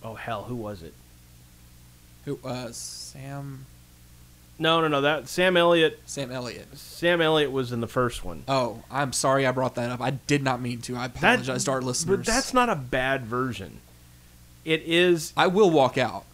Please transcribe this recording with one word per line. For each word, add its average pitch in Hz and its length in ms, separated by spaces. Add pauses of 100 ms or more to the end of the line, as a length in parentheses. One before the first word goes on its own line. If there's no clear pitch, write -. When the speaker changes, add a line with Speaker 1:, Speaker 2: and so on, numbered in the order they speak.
Speaker 1:
oh 113 100
hell, 107 300
who 120 120
was 104 280
it? 80 100 (1300)
Speaker 2:
Who, 143 220
uh, 123 260
Sam? 139 920 (960)
Speaker 1:
No, 160 220
no, 160 60
no, 143 140
that, 143 260
Sam 180 300
Elliott. 170 480
Speaker 2:
Sam 131 260
Elliott. 123 360 (100)
Speaker 1:
Sam 175 440
Elliott 156 300
was 131 200
in 117 100
the 113 60
first 123 360
one. 87 240
Speaker 2:
Oh, 120 420
I'm 139 240
sorry 135 320
I 127 60
brought 127 240
that 120 160
up. 123 100
I 123 100
did 143 320
not 127 180
mean 123 200
to. 123 140
I 123 120
Speaker 1:
That, 123 100
Speaker 2:
apologize 131 480
to 139 60
our 131 100
listeners. 160 380
Speaker 1:
but - 60
that's 247 280
not 247 160
a 202 60
bad 131 500
version. 107 540 (840)
It 160 180
is. 170 540
Speaker 2:
I 160 100
will 190 220
walk 139 280
out. 107 260 (100)